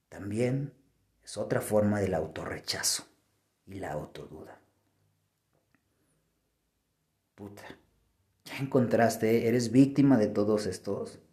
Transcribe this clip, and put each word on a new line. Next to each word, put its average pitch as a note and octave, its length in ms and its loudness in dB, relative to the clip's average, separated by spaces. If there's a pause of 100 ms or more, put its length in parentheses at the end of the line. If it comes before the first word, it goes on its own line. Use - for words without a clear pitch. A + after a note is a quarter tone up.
también A#2 640 -4 (520)
es - 120 -14
otra A2+ 240 -2
forma G#2 400 2
del F#2 140 0
autorrechazo - 960 -6 (580)
y G2 140 -14
la E2 120 -8
autoduda. - 680 -14 (2750)
Puta, G2+ 300 -16 (800)
ya - 140 -14
encontraste, A#2 880 2
eres A#2 240 0
víctima C3+ 460 6
de G#2 120 4
todos G#2 380 0
estos. - 540 -8 (120)